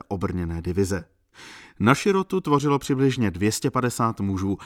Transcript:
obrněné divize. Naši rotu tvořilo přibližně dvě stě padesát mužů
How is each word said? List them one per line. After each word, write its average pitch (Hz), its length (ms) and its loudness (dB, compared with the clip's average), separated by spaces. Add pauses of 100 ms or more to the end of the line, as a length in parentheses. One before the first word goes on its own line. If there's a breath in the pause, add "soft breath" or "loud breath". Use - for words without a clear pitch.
obrněné 87 540 -4
divize. 90 440 -2 (720 loud breath)
Naši 139 320 2
rotu 190 300 0
tvořilo 143 380 2
přibližně 127 520 2
dvě 98 200 0
stě - 200 -2
padesát 120 480 0
mužů 98 460 -2